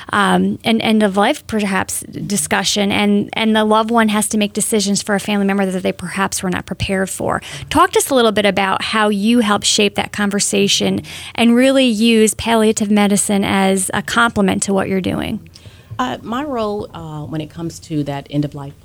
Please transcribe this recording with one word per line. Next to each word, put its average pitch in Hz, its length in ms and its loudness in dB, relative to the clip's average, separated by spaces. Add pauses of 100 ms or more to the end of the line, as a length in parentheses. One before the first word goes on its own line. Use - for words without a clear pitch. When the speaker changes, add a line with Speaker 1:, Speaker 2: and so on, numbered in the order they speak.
(120)
Speaker 1:
um, 190 540 2
an 226 160 2
end 220 220 2
of 196 120 0
life, 214 320 0
perhaps, 196 540 -4
discussion, 196 880 -2
and, 208 400 2
and 220 240 2
the 220 80 4
loved 220 280 2
one 226 180 4
has 208 180 0
to 220 100 -2
make 208 140 0
decisions 202 500 0
for 208 140 -2
a 190 60 0
family 202 240 0
member 196 200 0
that 185 180 -4
they 190 100 0
perhaps 190 500 -6
were 185 60 -2
not - 160 -4
prepared 190 440 -4
for. - 320 -4 (280)
Talk 359 240 4
to 440 60 4
us - 100 -2
a 285 40 -2
little 233 200 4
bit 202 120 2
about 196 360 0
how 214 260 0
you 214 320 2
help 208 240 2
shape 202 320 2
that - 160 -4
conversation 202 880 0 (320)
and 233 220 4
really 269 300 4
use 220 480 4
palliative 220 580 2
medicine 202 540 2
as 190 480 0
a - 80 -2
complement 202 640 0
to 196 100 -2
what 190 160 0
you're 190 100 0
doing. 185 400 -4 (580)
Speaker 2:
Uh, 254 240 -4
my 247 220 -6
role, 220 500 -6
uh, 156 300 -10
when 156 160 -8
it 151 100 -8
comes 165 300 -10
to 151 240 -4
that 139 260 -8
end-of-life 143 440 -6 (120)